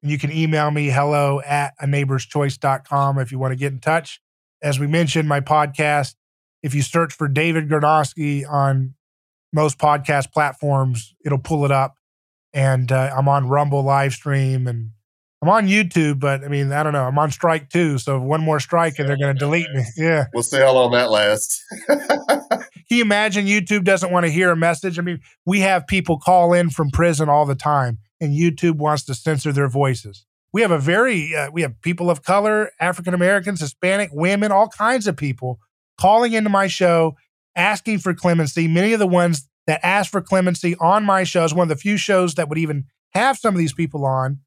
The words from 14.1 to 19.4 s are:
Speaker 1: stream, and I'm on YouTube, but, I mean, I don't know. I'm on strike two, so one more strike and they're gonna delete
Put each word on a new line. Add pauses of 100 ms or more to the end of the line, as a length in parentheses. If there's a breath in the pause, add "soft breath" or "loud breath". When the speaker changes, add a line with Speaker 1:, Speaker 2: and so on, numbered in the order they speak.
Speaker 1:
stream,
and (520)
I'm
on
YouTube,
but,
I
mean,
I
don't
know.
I'm
on
strike
two,
so
one
more
strike
and
they're
gonna
delete